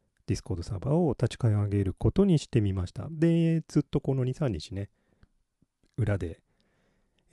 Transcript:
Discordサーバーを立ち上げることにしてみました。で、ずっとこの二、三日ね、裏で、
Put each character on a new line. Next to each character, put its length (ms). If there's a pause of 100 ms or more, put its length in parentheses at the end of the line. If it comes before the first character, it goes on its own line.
(280)
Discord 360
サ 140
ー 20
バ 120
ー 40
を 160
立 260
ち 20
上 280
げ 160
る 140
こ 140
と 140
に 140
し 80
て 140
み 120
ま 140
し 60
た。 180
で、 560
ず 120
っ 40
と 160
こ 160
の 80
二、 100
三 180
日 220
ね、 160 (1080)
裏 200
で、 240 (920)